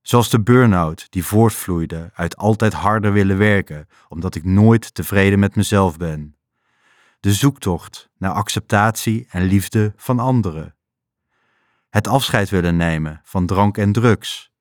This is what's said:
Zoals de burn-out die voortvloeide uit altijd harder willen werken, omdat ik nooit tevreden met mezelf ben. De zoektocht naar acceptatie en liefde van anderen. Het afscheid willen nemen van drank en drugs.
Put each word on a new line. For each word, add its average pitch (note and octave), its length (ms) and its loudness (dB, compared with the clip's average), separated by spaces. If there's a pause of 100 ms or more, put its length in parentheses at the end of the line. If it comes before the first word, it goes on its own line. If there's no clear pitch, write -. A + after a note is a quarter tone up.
Zoals A#2+ 280 2
de A#2+ 120 2
burn-out G2 680 2
die F2+ 160 -6
voortvloeide E2+ 880 -2
uit E2+ 240 -6
altijd G#2+ 360 0
harder G#2 400 -2
willen G2 240 2
werken, G2 500 -2 (220)
omdat E2+ 260 -8
ik D#2+ 80 -10
nooit G#2 500 4
tevreden G2 460 2
met G2+ 160 0
mezelf F#2+ 420 0
ben. D2+ 380 -10 (840)
De G2+ 140 0
zoektocht G2+ 840 -4
naar F#2+ 140 -4
acceptatie A2 1000 -2
en F2+ 140 -4
liefde G2+ 520 0
van B2 240 -4
anderen. F#2+ 560 -2 (1120)
Het G#2 180 -2
afscheid G#2+ 420 0
willen F2 280 0
nemen D#2+ 460 -2
van F#2 220 -4
drank G2 320 0
en G2+ 140 0
drugs. A2+ 680 0